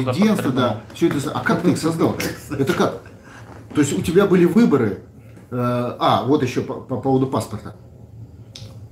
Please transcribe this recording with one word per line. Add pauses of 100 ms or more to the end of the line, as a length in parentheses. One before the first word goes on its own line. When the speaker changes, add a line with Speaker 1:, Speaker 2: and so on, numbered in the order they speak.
Speaker 1:
под (100)
Speaker 2:
президентство,
да.
Speaker 1:
трибунал. (120)
Speaker 2:
Всё
это
со-,
а
как
ты
их
создал? (200)
Speaker 1:
<laughs>
Speaker 2:
Это
как? (720)
То
есть
у
тебя
были
выборы, (520)
э,
а,
вот
ещё
по,
по
поводу
паспорта. (1160)